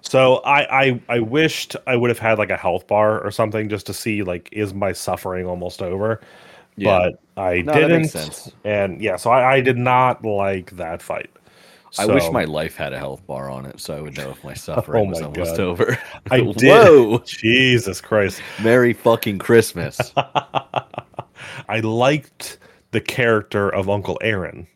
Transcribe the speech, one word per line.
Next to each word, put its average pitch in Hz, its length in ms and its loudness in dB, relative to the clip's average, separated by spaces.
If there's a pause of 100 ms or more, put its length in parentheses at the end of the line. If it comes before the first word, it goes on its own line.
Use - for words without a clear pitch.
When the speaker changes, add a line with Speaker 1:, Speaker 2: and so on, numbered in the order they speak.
Speaker 1:
So 131 360 4
I, 139 420 2
I, 131 200 2 (100)
I 120 100 0
wished 143 560 -2 (100)
I 127 80 0
would 120 140 2
have 117 100 0
had, 110 200 2
like, 104 100 0
a 95 80 -2
health 87 300 -4
bar 107 360 2
or 104 80 -6
something 107 380 -2
just 101 180 -6
to 101 60 -10
see, 104 300 -4
like, 90 280 -6
is 104 220 -6
my 98 200 -4
suffering 92 540 -6
almost 90 360 -8
over? 98 400 -4 (540)
Speaker 2:
Yeah. 95 340 2
Speaker 1:
But - 100 -16 (200)
I 90 200 0
Speaker 2:
No, 139 140 -4
that 151 60 4
Speaker 1:
didn't. 165 200 4
Speaker 2:
makes 156 100 -2
sense. - 400 -12 (140)
Speaker 1:
And 101 380 -2
yeah, 98 140 -2
so 117 140 -2
I, 131 260 4
I 135 40 4
did 123 160 2
not 127 480 0
like 98 540 -4
that 85 240 -10
fight. - 280 -10 (680)
Speaker 2:
I 101 80 0
wish - 180 2
Speaker 1:
So 82 80 -4
Speaker 2:
my 80 120 0
life 78 320 -6
had 71 180 -8
a 65 40 -10
health 67 280 -12
bar 67 240 -10
on 65 160 -12
it 67 120 -18
so - 160 -12
I 73 60 -10
would 73 160 -14
know 69 140 -12
if 67 120 -18
my 67 120 -16
<laughs> - 140 -16
suffering 82 380 -2
Speaker 1:
Oh 95 40 -4
Speaker 2:
was 85 100 -6
Speaker 1:
my 80 60 -8
Speaker 2:
almost 82 320 -4
Speaker 1:
God. - 20 -2
Speaker 2:
over. 95 380 -2 (160)
<laughs> - 160 -10
Speaker 1:
I 131 100 4
did. 113 260 2
Speaker 2:
Whoa. 151 600 8
Speaker 1:
Jesus 117 760 0
Christ. 101 400 -2 (220)
Speaker 2:
Merry 120 320 4
fucking 113 440 0
Christmas. 87 600 2 (160)
Speaker 1:
<laughs> - 1500 -8
I 110 120 -2
liked 123 760 -2 (320)
the 113 100 0
character 107 680 0
of 95 200 -4
Uncle 98 340 -4
Aaron. 98 540 -6